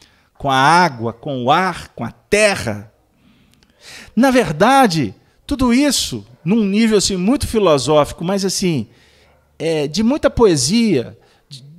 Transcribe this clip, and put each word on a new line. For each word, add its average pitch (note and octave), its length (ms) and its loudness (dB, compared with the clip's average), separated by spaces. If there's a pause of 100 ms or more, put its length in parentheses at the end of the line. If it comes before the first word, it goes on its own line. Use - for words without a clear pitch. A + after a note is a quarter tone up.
(380)
com C#3 120 -6
a C3+ 60 0
água, C3+ 580 2
com C3 300 -10
o B2 80 0
ar, F3 380 -2
com - 140 -14
a - 80 -10
terra, D3+ 800 -2 (1200)
na C4 160 2
verdade, F#3 800 2 (320)
tudo B3 280 -2
isso, A#3+ 520 -2 (180)
num G#3+ 200 0
nível, G#3 340 2
assim, G3 180 -2
muito G3+ 320 -2
filosófico, D3+ 760 0
mas, F#3+ 200 -4
assim, F3 460 -4 (680)
é, D#3 280 -4
de D#3 140 -4
muita C4+ 280 0
poesia, E3+ 880 0 (300)
de, - 160 -20 (160)